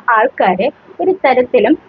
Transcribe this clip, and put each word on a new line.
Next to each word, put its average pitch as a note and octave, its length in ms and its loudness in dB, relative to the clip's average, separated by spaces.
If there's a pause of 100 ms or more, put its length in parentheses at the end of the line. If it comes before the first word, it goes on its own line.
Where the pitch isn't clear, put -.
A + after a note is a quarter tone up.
(100)
ആൾക്കാരെ A3 600 0 (300)
ഒരു F#3 100 0 (140)
തരത്തിലും B3+ 540 0 (100)